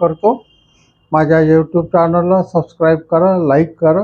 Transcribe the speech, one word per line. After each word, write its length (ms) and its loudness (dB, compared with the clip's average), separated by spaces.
करतो. 460 -2
माझ्या 280 2
YouTube 460 0
चॅनलला 560 0
सबस्क्राईब 560 -2
करा, 400 0
लाईक 420 -2
करा, 240 0